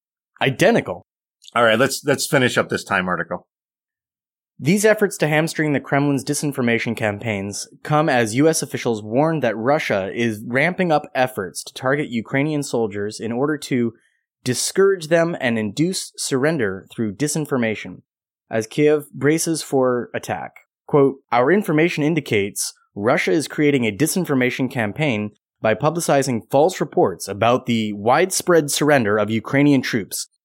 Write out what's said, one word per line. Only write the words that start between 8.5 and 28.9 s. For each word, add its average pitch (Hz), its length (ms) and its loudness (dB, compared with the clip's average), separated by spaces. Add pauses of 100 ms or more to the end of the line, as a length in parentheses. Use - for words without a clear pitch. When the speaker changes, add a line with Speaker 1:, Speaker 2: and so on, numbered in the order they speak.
Speaker 1:
officials 117 400 -4
warn 143 380 0
that 113 160 0
Russia 113 560 0
is 113 340 -2
ramping 165 440 0
up 147 140 2 (100)
efforts 117 500 -4
to - 100 -18
target 139 340 -2
Ukrainian 139 560 -2
soldiers 107 560 -4
in 110 100 -6
order 143 280 -2
to 120 340 -2 (500)
discourage 175 680 0
them 165 320 2
and 117 180 0
induce 131 580 -2
surrender 127 760 -2
through 107 240 -4
disinformation, 120 880 -4 (480)
as 113 160 -2
Kiev 151 460 0
braces 156 500 0
for 127 520 0
attack. 92 380 -8 (340)
Quote, 139 300 4 (140)
"Our 123 220 4
information 170 500 2
indicates 127 720 -2 (240)
Russia 123 340 0
is 165 160 2
creating 143 400 2
a 104 100 -2
disinformation 135 760 0
campaign 107 600 -2 (300)
by 110 140 2
publicizing 139 680 0 (100)
false 151 300 2
reports 147 480 -2
about 110 380 0
the 110 260 0
widespread 147 800 2
surrender 123 460 2